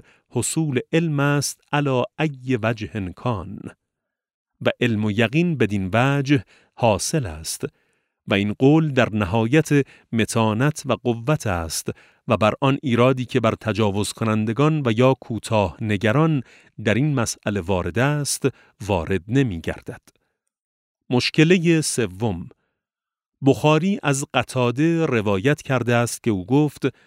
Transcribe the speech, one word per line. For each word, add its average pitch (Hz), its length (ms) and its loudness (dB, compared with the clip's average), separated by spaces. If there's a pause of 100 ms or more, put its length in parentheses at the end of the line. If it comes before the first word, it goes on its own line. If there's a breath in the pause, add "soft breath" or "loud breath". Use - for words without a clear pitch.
(300 soft breath)
حصول 135 500 -2 (120)
علم 165 280 0
است 143 400 -2 (120)
علی 139 300 0 (160)
ای 131 440 -4
وجه 107 540 -4
کان. 101 420 -6 (1000)
و 120 100 0 (100)
علم 110 240 0
و 107 60 0
یقین 127 460 0
بدین 101 360 0
وجه 135 520 2 (300 soft breath)
حاصل 117 520 0
است 80 380 -10 (640)
و 180 60 2
این 202 180 2
قول 156 380 4
در 123 220 2
نهایت 117 760 0 (260 soft breath)
متانت 113 760 0
و 127 60 -2
قوت 117 540 -2
است 85 440 -4 (380 soft breath)
و 110 80 2
بر 107 240 2
آن 139 220 2
ایرادی 127 420 2
که 123 160 -2
بر 113 200 2
تجاوز 104 520 -2
کنندگان 113 720 0
و 117 80 0
یا 123 280 4
کوتاه 107 600 -2
نگران 113 640 0 (420 soft breath)
در 107 100 2
این 143 200 0
مسئله 107 460 -2
وارد 87 380 -2
است، 143 500 -2 (380 soft breath)
وارد 92 420 0
نمی 113 320 0
گردد. - 400 -10 (1080)
مشکله 160 720 4
سوم، 98 680 -4 (960)
بخاری 156 580 4
از 139 220 0 (100)
قتاده 135 720 0
روایت 107 560 0
کرده 120 320 0
است 120 280 0
که 120 80 0
او 92 160 -2
گفت 139 400 0 (200 soft breath)